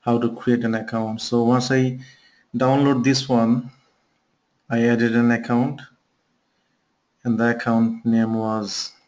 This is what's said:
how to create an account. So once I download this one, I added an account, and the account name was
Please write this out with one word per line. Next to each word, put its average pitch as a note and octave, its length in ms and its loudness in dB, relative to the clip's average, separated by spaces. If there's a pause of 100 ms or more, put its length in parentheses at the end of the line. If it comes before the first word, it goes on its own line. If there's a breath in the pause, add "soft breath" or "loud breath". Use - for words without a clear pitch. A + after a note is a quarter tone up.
how A#2+ 180 0
to A#2 160 -2
create A#2+ 300 -2
an A2+ 100 -2
account. A2 460 -6
So A#2+ 220 0
once B2 280 2
I C3 280 0 (580 loud breath)
download C3 480 2
this C3 240 0
one, A#2+ 420 2 (1000 soft breath)
I A#2 160 2
added A#2 280 2
an A#2+ 160 4
account, A#2+ 520 -2 (1400)
and A#2 140 0
the A#2 120 2
account A2+ 560 -2
name A2+ 280 0
was A2 580 -6 (140)